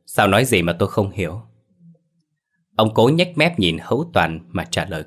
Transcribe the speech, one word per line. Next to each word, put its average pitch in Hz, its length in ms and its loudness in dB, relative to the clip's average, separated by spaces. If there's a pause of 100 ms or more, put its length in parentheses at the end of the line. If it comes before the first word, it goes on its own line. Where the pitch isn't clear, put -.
Sao 107 220 2
nói 104 160 4
gì 113 180 2
mà 85 160 -2
tôi 98 100 0
không 101 220 -2
hiểu?" 90 300 -8 (1400)
Ông 107 180 0
cố 113 140 6
nhếch 165 300 0
mép 170 200 2
nhìn 85 240 0
Hữu 147 300 -4
Toàn 82 360 0
mà 87 160 -6
trả - 200 -6
lời 82 220 -10